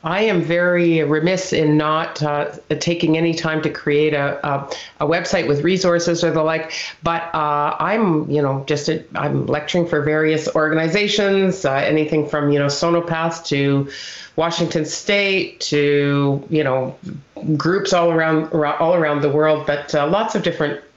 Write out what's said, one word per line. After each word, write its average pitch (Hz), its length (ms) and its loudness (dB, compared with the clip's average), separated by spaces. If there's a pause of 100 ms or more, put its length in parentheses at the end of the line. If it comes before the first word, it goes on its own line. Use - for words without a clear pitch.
I 180 140 -2
am 208 200 2
very 170 600 2
remiss 165 500 0
in 151 240 4
not, 156 460 0
uh, 147 300 -2 (260)
taking 170 400 0
any 165 160 2
time 156 280 -2
to 156 60 -2
create 147 460 2
a, 143 320 -2
a, 139 240 -4 (300)
a 151 60 0
website 170 420 0
with 143 140 0
resources 170 600 2
or 165 80 2
the 156 140 0
like, 160 280 -2 (300)
but, 165 200 -2 (120)
uh, 147 460 0
I'm, 170 500 0
you 147 100 2
know, 139 280 0
just 147 200 -2
a, 160 160 -4 (120)
I'm 139 300 -2
lecturing 151 380 -2
for 151 180 -2
various 156 520 0
organizations, 190 1080 0
uh, 135 100 2
anything 151 540 0
from, 143 240 0
you 147 80 4
know, 143 60 2
Sonopath 170 800 -2
to 139 440 0 (460)
Washington 165 480 -2
State 196 760 -2
to, 143 920 2
you 151 120 2
know, 131 340 -2 (600)
groups 185 360 0
all 170 200 4
around, 160 400 0
ar-, 151 240 0
all 170 180 2
around 147 280 2
the 147 80 2
world, 151 360 2
but, 147 260 -4
uh, 147 140 2
lots 208 300 0
of 175 80 -2
different 147 360 -2 (160)